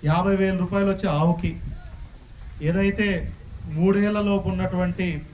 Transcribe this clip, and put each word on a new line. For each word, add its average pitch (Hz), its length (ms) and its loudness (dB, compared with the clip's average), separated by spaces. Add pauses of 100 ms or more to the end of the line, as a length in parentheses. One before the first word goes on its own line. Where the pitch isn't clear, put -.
(100)
యాభై 185 300 4
వేల 190 220 2
రూపాయలు 196 300 2
వచ్చి 196 140 -2 (120)
ఆవుకి, 165 340 2 (1160)
ఏదైతే 196 400 2 (680)
మూడేళ్ల 202 420 4 (100)
లోపు 196 240 2
ఉన్నటువంటి 180 560 0 (260)